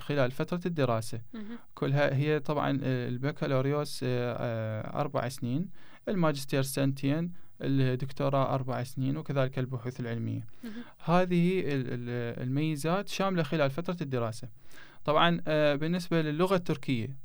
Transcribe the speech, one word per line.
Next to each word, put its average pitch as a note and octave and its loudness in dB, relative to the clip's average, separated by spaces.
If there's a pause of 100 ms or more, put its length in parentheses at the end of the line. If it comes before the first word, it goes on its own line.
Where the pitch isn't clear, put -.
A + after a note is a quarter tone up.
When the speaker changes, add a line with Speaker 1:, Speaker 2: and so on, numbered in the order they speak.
Speaker 1:
خلال C3+ 2
فترة D#3+ -2
الدراسة. A#2+ 0 (140)
Speaker 2:
مهم. A3 -8 (160)
Speaker 1:
كلها C#3+ 2
هي D3+ 2
طبعًا، C#3+ 0
آه، B2 0
البكالوريوس، C#3 0
آه، B2 0
آه، A2 -2
أربع C3+ 0
سنين، C3 -2 (400)
الماجستير D3 2
سنتين، C#3 0 (280)
الدكتوراه C3+ 2
أربع B2+ -2
سنين، C3+ -2
وكذلك C3+ 0
البحوث B2+ -4
العلمية. A2+ -4 (180)
Speaker 2:
مهم. A3 -10 (320)
Speaker 1:
هذه F3+ 4
ال-، - -2
ال-، A#2+ -2
الميزات D#3 0
شاملة F#3+ 2
خلال D3+ 2
فترة E3+ -4
الدراسة. A#2+ -2 (580)
طبعًا، E3+ 6
آه، D3+ 4
بالنسبة E3 0
للغة D#3+ 2
التركية، C3+ -2